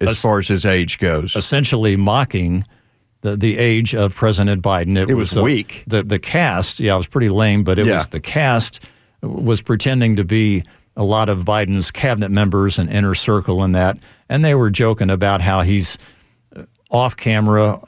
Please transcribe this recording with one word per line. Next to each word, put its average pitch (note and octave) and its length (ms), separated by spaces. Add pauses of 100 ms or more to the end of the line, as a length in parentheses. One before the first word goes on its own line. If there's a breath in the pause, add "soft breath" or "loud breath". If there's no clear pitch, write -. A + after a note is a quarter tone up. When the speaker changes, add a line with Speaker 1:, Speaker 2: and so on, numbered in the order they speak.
Speaker 1:
as - 80
Speaker 2:
Es-, A2+ 120
Speaker 1:
far G#2+ 200
as - 80
his G2 180
age F2+ 320
goes. E2 380
Speaker 2:
essentially A2+ 600
mocking G2 680 (580 soft breath)
the, G#2 140
the G#2+ 200
age A#2 380
of G2+ 220
President G2+ 460
Biden. F#2+ 360
It F#2+ 100
Speaker 1:
It C3 60
was G#2+ 140
Speaker 2:
was - 20
the, G2+ 120
Speaker 1:
weak. A#2+ 440
Speaker 2:
the, G#2+ 160
the G2+ 160
cast. A#2+ 600
Yeah, G2+ 140
it - 20
was F2+ 100
pretty A#2+ 220
lame, G#2 340
but F#2 160
it G#2+ 80
Speaker 1:
Yeah. A2 80
Speaker 2:
was E2 140
the D#2+ 100
cast B2+ 600 (420 loud breath)
was - 400
pretending A#2 540
to G2+ 80
be G#2 400 (320 soft breath)
a G#2+ 80
lot G#2+ 240
of F#2+ 160
Biden's G2 480
cabinet G#2+ 400
members G2 480
and F2 100
inner G2+ 240
circle G2 480
and F#2 140
that, F#2 220 (300 soft breath)
and D3 160
they D3 120
were A#2 140
joking G#2+ 380
about G2 320
how F#2+ 200
he's, F#2 360 (600 soft breath)
uh, D2+ 60 (280)
off B2 260
camera, G#2+ 720